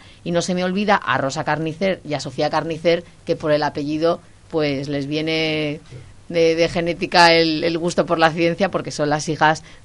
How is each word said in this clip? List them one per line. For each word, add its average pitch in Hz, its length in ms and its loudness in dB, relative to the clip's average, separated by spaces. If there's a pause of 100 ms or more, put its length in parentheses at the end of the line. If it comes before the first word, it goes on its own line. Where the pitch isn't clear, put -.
(240)
y 170 80 -6
no 170 100 2
se 180 140 -2
me 180 80 -2
olvida 196 320 0
a 127 220 -2
Rosa 135 260 -4
Carnicer 160 640 -4
y 147 80 -4
a 135 40 -4
Sofía 147 300 -4
Carnicer, 160 540 0 (220)
que 165 100 0
por 156 160 -2
el 147 120 2
apellido, 156 580 -2 (280)
pues 143 400 -2
les 143 180 -4
viene 156 720 -2 (500)
de, 165 260 4
de 165 120 2
genética 170 640 4
el, 165 320 4
el 165 140 0
gusto 170 280 0
por 165 140 0
la 160 140 4
ciencia, 170 360 0
porque 156 220 -6
son 147 180 -2
las 151 200 -2
hijas 156 340 2 (220)